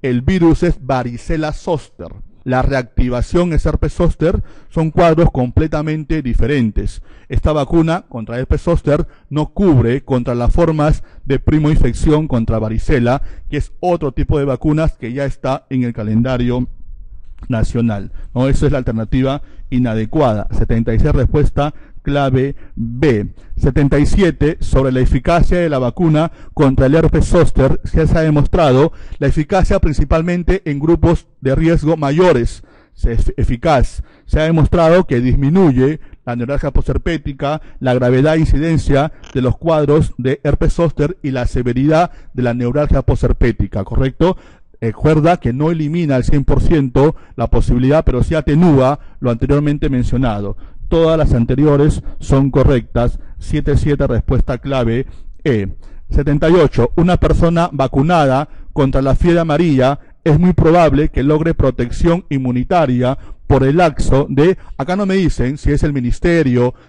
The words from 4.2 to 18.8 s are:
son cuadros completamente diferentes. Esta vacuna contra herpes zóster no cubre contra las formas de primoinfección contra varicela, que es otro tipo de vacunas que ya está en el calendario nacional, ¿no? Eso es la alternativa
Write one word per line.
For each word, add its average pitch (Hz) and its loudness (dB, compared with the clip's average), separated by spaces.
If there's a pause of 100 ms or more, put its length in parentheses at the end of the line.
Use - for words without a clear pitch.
son 160 -2
cuadros 165 4
completamente 156 -2
diferentes. 117 -2 (260)
Esta - 0
vacuna 160 0
contra 117 -10
herpes 139 -2
zóster 156 0 (220)
no 147 -2
cubre 135 2
contra 123 -2
las 120 0
formas 156 0 (220)
de 135 -2
primoinfección 151 2
contra 113 -2
varicela, 120 0 (300)
que 151 -4
es - -4
otro 170 -2
tipo 143 -2
de 139 -2
vacunas 151 -2
que 113 -10
ya 139 -4
está 135 -6
en 131 0
el 120 -4
calendario 123 -2 (800)
nacional, 113 -2 (200)
¿no? 127 0
Eso 135 2
es 135 2
la 143 0
alternativa 127 -2 (260)